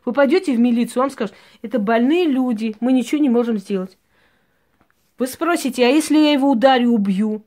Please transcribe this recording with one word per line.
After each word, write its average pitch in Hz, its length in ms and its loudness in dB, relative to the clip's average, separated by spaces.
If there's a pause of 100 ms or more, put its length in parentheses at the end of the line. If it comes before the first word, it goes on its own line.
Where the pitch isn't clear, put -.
Вы 247 100 -6
пойдёте 285 420 0
в 226 40 0
милицию, 240 440 0
вам 269 80 -4
скажут: 214 240 -8 (260)
«Это 240 160 -6
больные 240 480 0
люди, 247 540 -2
мы 247 120 0
ничего 262 300 0
не 285 80 2
можем 233 300 0
сделать». 190 400 -8 (1200)
Вы 254 80 -2
спросите: 277 580 -2
«А 240 40 4
если 302 280 2
я 302 140 4
его 277 180 2
ударю, 247 420 2
убью, 214 560 -2